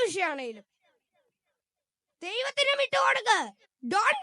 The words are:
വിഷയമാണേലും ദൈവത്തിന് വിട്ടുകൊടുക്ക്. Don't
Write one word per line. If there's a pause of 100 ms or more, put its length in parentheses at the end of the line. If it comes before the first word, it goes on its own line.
വിഷയമാണേലും (1600)
ദൈവത്തിന്
വിട്ടുകൊടുക്ക്. (440)
Don't